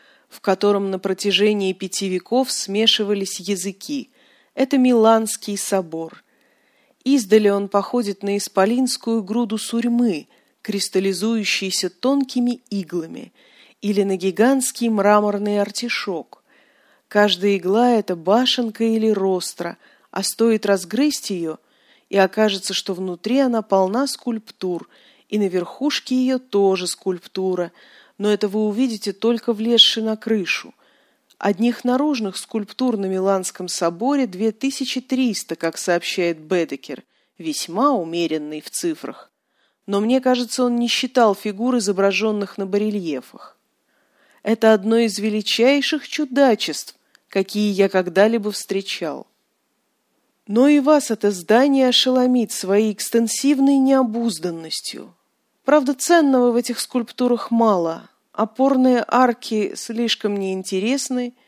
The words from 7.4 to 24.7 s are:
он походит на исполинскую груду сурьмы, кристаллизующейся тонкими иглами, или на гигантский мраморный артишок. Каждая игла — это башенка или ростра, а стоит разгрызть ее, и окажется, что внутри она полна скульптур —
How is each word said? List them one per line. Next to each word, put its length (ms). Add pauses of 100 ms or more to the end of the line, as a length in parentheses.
он 200
походит 540
на 140
исполинскую 840
груду 360
сурьмы, 680 (340)
кристаллизующейся 1300
тонкими 800
иглами, 600 (500)
или 200
на 140
гигантский 720
мраморный 720
артишок. 840 (680)
Каждая 480
игла — 360
это 240
башенка 680
или 280
ростра, 680 (340)
а 140
стоит 420
разгрызть 640
ее, 280 (520)
и 60
окажется, 580
что 200
внутри 440
она 240
полна 460
скульптур — 800 (400)